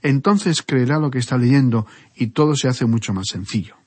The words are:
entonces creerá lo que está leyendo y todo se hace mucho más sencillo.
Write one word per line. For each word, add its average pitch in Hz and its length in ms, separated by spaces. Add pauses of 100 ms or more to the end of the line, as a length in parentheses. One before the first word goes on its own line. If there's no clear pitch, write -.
entonces 160 580
creerá 135 380
lo 151 100
que 131 80
está 123 180
leyendo 123 520 (260)
y 120 140
todo 151 280
se 135 120
hace 123 180
mucho 113 260
más 95 160
sencillo. - 480 (120)